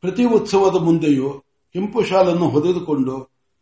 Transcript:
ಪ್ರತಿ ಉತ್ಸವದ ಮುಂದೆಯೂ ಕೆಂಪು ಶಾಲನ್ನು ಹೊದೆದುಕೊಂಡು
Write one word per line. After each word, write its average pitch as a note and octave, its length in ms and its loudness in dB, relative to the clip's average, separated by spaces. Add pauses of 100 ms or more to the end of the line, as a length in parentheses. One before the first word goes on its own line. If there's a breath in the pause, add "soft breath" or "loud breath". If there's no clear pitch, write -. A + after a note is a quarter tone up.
ಪ್ರತಿ F#3+ 240 0
ಉತ್ಸವದ G3 580 2
ಮುಂದೆಯೂ D3+ 480 0 (420)
ಕೆಂಪು G#3 300 -4
ಶಾಲನ್ನು F3 460 0
ಹೊದೆದುಕೊಂಡು D3 760 -2 (380)